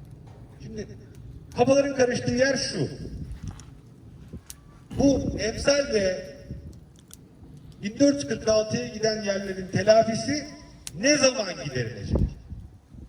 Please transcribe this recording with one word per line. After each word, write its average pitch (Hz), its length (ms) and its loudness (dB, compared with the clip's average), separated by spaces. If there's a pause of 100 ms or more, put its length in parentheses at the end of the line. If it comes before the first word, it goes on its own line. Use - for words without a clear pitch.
(640)
Şimdi 220 240 -10 (680)
kafaların 277 400 4
karıştığı 247 380 2
yer 262 220 4
şu. - 320 -4 (2000)
Bu 180 400 4
emsal 233 560 0
ve 190 380 0 (1500)
bin 214 160 -8
dört 285 160 8
yüz 285 140 -6
kırk 214 200 -2
altıya 220 400 2
giden 214 340 -2
yerlerin 196 440 -4
telafisi 220 800 4 (560)
ne 285 160 4
zaman 226 380 2 (100)
giderilecek? 107 540 -4 (920)